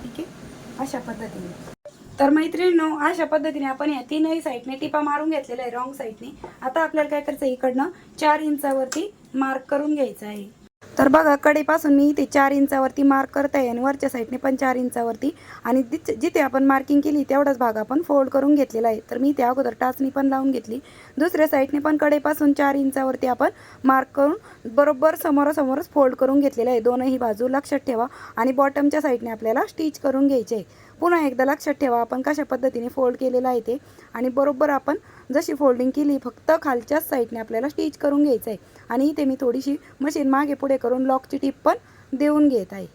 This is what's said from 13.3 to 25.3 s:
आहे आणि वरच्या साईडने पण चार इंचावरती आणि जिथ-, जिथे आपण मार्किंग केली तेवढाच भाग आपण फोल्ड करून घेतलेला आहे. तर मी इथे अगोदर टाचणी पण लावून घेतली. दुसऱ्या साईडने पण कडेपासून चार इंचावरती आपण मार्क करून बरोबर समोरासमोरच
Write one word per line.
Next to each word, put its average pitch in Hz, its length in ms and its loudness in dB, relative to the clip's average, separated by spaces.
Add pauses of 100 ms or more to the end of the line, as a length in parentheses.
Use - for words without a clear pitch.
आहे 262 160 0
आणि 233 100 -4
वरच्या 277 300 -2
साईडने 247 280 -6
पण 269 180 0
चार 262 200 0
इंचावरती 247 600 -4 (280)
आणि 254 200 2
जिथ-, - 380 -6
जिथे 330 180 0
आपण 269 240 2
मार्किंग 269 380 2
केली 294 220 0
तेवढाच 277 340 2
भाग 226 200 0
आपण 233 240 -2
फोल्ड 277 280 2
करून 277 260 2
घेतलेला 233 320 0
आहे. 220 120 0 (120)
तर 233 60 -6
मी 269 120 2
इथे 277 140 0
अगोदर 247 360 0
टाचणी 254 300 -2
पण 269 180 0
लावून 269 240 0
घेतली. 233 280 -6 (380)
दुसऱ्या 311 300 2
साईडने 285 320 0
पण 302 180 2
कडेपासून 294 560 2
चार 277 220 2
इंचावरती 262 520 -2
आपण 262 220 2 (340)
मार्क 262 320 4
करून 285 220 2 (280)
बरोबर 285 500 2
समोरासमोरच 294 720 0